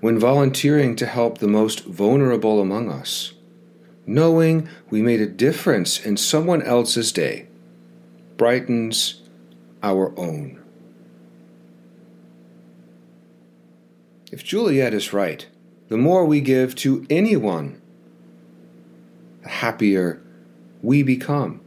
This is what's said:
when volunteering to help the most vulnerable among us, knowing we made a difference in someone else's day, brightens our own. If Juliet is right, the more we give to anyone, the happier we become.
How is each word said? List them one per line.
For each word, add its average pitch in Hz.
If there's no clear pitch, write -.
when 113
volunteering 139
to 120
help 117
the 110
most 107
vulnerable 107
among 101
us, -
knowing 160
we 110
made 117
a 107
difference 101
in 104
someone 165
else's 120
day, 64
brightens 120
our 95
own. 76
If -
Juliet 143
is 104
right, 92
the 110
more 170
we 151
give 131
to 135
anyone, 113
the -
happier 98
we 143
become. 131